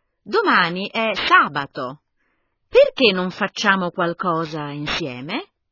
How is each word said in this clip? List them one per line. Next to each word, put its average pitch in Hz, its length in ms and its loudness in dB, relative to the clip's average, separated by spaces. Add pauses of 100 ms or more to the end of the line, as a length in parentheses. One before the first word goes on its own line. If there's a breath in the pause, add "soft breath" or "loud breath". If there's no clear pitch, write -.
(220)
Domani 196 720 2
è 226 220 -2
sabato. 147 880 -4 (680)
Perché 440 460 4
non 185 160 -2
facciamo 190 640 0
qualcosa 160 800 -2
insieme? 147 800 -6 (200)